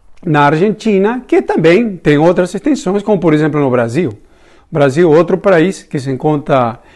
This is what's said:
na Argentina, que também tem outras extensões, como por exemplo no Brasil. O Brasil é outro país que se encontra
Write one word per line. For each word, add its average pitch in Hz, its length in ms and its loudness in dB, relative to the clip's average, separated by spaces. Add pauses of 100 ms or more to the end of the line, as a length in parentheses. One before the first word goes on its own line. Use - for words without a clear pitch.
(240)
na 147 180 0
Argentina, 202 840 0
que 359 140 2
também 190 560 0
tem 147 220 0
outras 175 340 0
extensões, 208 480 -2
como 208 180 -2
por 165 140 2
exemplo 151 260 0
no 139 120 0
Brasil. 123 400 -2
O - 640 -20
Brasil 147 360 2
é 151 60 6
outro 175 220 0
país 185 420 0
que - 160 -10
se 135 140 -6
encontra 135 680 -2 (160)